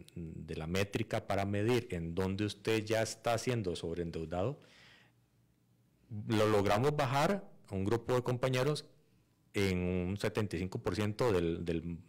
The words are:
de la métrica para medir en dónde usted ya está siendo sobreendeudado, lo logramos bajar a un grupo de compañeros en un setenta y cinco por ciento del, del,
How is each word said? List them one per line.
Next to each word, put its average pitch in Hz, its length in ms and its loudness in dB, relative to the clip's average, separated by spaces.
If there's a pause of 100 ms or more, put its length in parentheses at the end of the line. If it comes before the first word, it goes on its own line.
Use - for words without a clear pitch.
(140)
de 80 420 -10
la 80 100 -6
métrica 101 600 -2
para 98 200 0
medir 113 460 0
en 82 220 -4
dónde 95 300 0
usted 110 400 0
ya 110 160 2
está 113 380 0
siendo 117 380 -2
sobreendeudado, 85 840 -4 (1700)
lo 107 200 4
logramos 107 480 4
bajar 151 520 0 (200)
a 101 60 -8
un 95 100 -2
grupo 117 300 0
de 123 80 4
compañeros 131 640 0 (720)
en 95 240 2
un 90 400 0
setenta 107 380 -2
y - 20 -2
cinco 92 240 -4
por 98 120 -2
ciento 107 380 2
del, 85 320 2
del, 85 340 -2 (100)